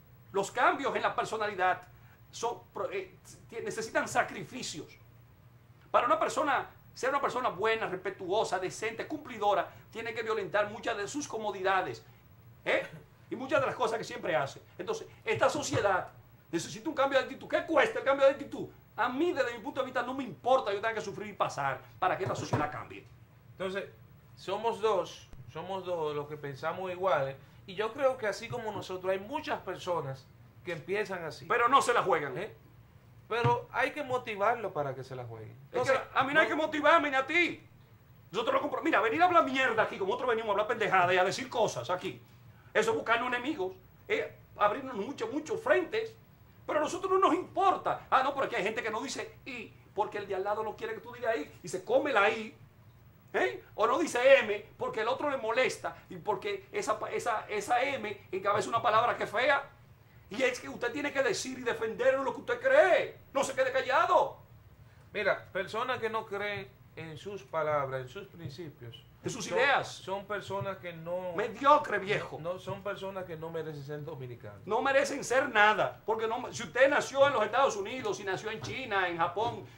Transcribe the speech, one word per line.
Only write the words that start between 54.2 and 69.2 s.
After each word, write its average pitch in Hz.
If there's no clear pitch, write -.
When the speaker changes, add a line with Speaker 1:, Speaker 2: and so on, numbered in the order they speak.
Speaker 1:
"m", 208
porque 226
el 214
otro 277
le 269
molesta, 220
y 185
porque 202
esa -
pa-, -
esa, 220
esa 214
"m" 226
encabeza 202
una 233
palabra 226
que 208
es -
fea, 262
y 214
es 254
que 277
usted 233
tiene 285
que 269
decir 247
y 254
defender 226
lo 262
que -
usted 240
cree, 285
no 269
se 262
quede 262
callado. 285
Speaker 2:
Mira, 104
personas 220
que 220
no 220
creen 196
en 160
sus 196
palabras, 147
en 123
sus 196
principios, 160